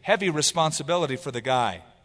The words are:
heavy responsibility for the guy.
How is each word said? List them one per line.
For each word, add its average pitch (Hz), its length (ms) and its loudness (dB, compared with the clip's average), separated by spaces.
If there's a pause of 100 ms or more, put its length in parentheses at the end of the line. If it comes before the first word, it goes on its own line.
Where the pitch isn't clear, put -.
heavy 196 260 2
responsibility 156 880 0
for 131 140 -8
the 117 100 -6
guy. 117 420 0 (220)